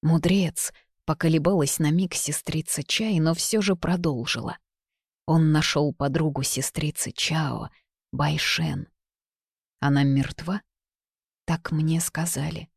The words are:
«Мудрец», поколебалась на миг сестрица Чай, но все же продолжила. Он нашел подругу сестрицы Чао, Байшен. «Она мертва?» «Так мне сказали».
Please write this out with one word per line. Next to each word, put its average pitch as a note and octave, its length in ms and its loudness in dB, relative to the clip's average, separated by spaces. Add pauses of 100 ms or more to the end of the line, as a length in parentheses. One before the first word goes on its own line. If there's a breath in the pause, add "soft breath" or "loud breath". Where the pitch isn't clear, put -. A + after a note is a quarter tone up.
«Мудрец», E3 720 0 (320 soft breath)
поколебалась D#3+ 720 2
на D3+ 120 2
миг F3 240 2
сестрица - 680 -4
Чай, A3 360 0
но D#3+ 140 4
все G#3 300 0
же F#3+ 140 2
продолжила. D#3+ 800 -2 (680)
Он D#3+ 280 4
нашел D3+ 420 2
подругу C#3+ 480 0
сестрицы - 720 -4
Чао, D#3 580 -2 (420 soft breath)
Байшен. D3 760 -2 (920)
«Она C#3 220 4
мертва?» C#3 580 0 (880)
«Так E3 240 -2
мне D#3+ 300 0
сказали». E3 760 -6